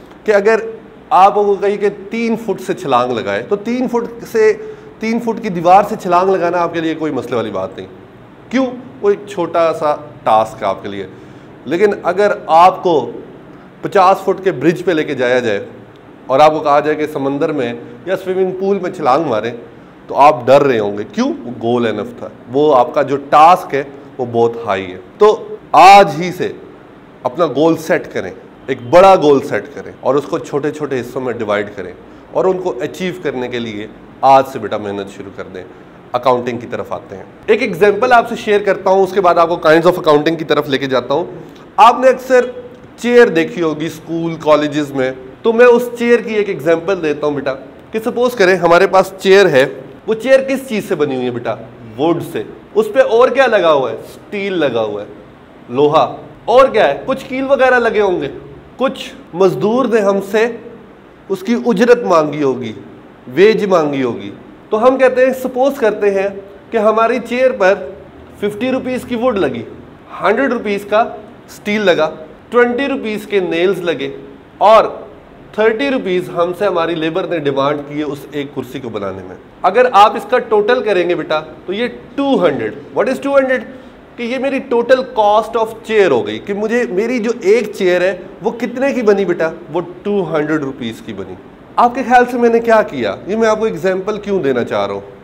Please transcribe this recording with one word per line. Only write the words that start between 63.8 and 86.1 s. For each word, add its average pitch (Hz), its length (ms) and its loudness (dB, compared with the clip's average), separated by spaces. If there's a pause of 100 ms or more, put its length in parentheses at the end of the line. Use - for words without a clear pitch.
होगी। 101 320 -6 (380)
तो 214 60 0
हम 262 200 2
कहते 254 280 4
हैं, 262 80 2
सपोज 254 440 -2
करते 208 320 0
हैं 196 200 0 (420)
कि 226 60 -2
हमारी 220 420 2
chair 254 320 0
पर 196 440 0 (460)
फिफ्टी 208 300 -4
रुपीज़ 254 340 -4
की 247 100 -6
wood 233 220 0
लगी, 123 280 -2 (580)
हंड्रेड 233 300 2
रुपीज़ 202 320 -4
का 214 180 2 (460)
steel 208 320 -4
लगा, 156 320 2 (380)
ट्वेंटी 240 360 2
रुपीज़ 214 400 -6
के 202 140 -2
nails 170 400 0
लगे 139 320 -4 (480)
और 202 380 4 (600)
थर्टी 220 300 0
रुपीज़ 180 420 -2
हमसे 175 340 -2
हमारी 170 300 -2
लेबर 165 340 -4
ने 170 100 -4
डिमांड 143 400 -2
की 147 180 -12
है 151 60 -4
उस 147 320 -8
एक 143 180 -8
कुर्सी 127 260 -10
को 120 100 -10
बनाने 98 340 -8
में। 92 120 -16 (300)
अगर 190 300 4
आप 214 200 6
इसका 247 240 -2
टोटल 240 420 0
करेंगे 180 340 0
बेटा, 156 240 -2
तो - 340 -12
ये 233 140 -2
टू 277 500 -4
हंड्रेड, 135 380 0 (220)
what 208 140 0
is - 120 -6
टू 277 120 -2
हंड्रेड? 262 280 2 (540)
कि 240 60 -8
ये 240 140 -4
मेरी 269 220 -4
total 247 420 0 (180)
cost 214 380 0
of 220 260 -4
chair 208 280 2